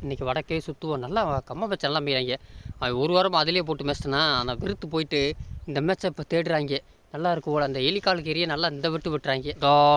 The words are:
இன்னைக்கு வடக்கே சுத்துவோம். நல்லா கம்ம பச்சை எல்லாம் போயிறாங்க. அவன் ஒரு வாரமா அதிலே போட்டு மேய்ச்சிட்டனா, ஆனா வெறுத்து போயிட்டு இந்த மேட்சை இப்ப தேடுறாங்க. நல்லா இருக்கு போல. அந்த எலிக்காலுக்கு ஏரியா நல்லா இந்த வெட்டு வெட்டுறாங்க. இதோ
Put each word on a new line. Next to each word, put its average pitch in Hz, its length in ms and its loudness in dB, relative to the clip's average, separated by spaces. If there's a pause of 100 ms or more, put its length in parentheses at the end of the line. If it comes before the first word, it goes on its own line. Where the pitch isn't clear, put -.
இன்னைக்கு 139 260 -6
வடக்கே 156 380 -2
சுத்துவோம். 151 380 -4
நல்லா 202 180 0 (260)
கம்ம 180 220 -6
பச்சை 175 180 -2
எல்லாம் 147 180 -2
போயிறாங்க. 127 300 0 (420)
அவன் 123 240 0
ஒரு 165 140 2
வாரமா 180 260 4
அதிலே 170 260 0
போட்டு 147 200 -4
மேய்ச்சிட்டனா, 143 340 0 (160)
ஆனா 123 240 -2
வெறுத்து 190 320 -4
போயிட்டு 156 260 0 (480)
இந்த 139 200 -2
மேட்சை 185 240 -2
இப்ப 151 200 -8
தேடுறாங்க. 156 460 0 (360)
நல்லா 170 200 0
இருக்கு 151 180 -4
போல. 147 180 2
அந்த 135 80 -4 (120)
எலிக்காலுக்கு 180 420 0
ஏரியா 165 220 0
நல்லா 165 220 0
இந்த 147 180 0
வெட்டு 160 180 -4
வெட்டுறாங்க. 139 360 -2 (100)
இதோ 143 160 6 (220)